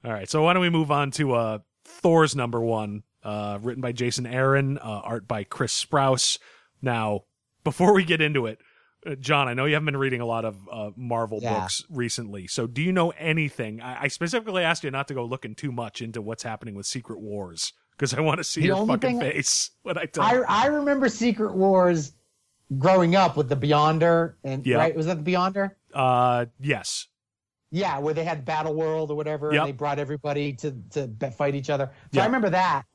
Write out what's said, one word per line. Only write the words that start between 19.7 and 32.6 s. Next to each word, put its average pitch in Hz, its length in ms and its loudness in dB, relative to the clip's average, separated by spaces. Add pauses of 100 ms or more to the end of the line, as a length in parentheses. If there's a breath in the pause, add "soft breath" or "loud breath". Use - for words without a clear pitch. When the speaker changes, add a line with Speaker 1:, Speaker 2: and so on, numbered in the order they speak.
Speaker 1:
when 170 140 -4
I 165 100 -4
tell 170 180 -2
Speaker 2:
I, 226 100 4
Speaker 1:
you. 254 140 2
Speaker 2:
I 214 180 4
remember 285 420 2
Secret 214 460 0
Wars 180 600 4 (640)
growing 180 380 6
up 180 200 4
with 143 120 2
the 139 80 0
Beyonder, 156 760 4 (100)
and 135 200 -6
Speaker 1:
Yeah. 127 120 4
Speaker 2:
right, 151 180 4
was 156 120 -2
that 165 180 -2
the 180 80 0
Beyonder? 190 400 0 (200)
Speaker 1:
Uh, 123 540 4 (140)
yes. 131 480 -4 (640)
Speaker 2:
Yeah, 156 260 -2
where 151 160 -2
they 165 80 -2
had 160 220 -4
Battle 156 300 -2
World 156 360 -2
or 147 60 -2
whatever, 151 360 -4
Speaker 1:
Yep. 151 80 4
Speaker 2:
and 143 80 0
they 139 40 -8
brought 143 260 -4
everybody 147 540 -4
to, 139 200 -6 (200)
to 139 160 -4
be-, 113 220 -6
fight 143 260 -2
each 135 120 -6
other. 139 180 -2 (260 loud breath)
So 139 60 4
Speaker 1:
Yep. - 40 6
Speaker 2:
I - 40 4
remember 233 240 2
that. 175 340 2 (100)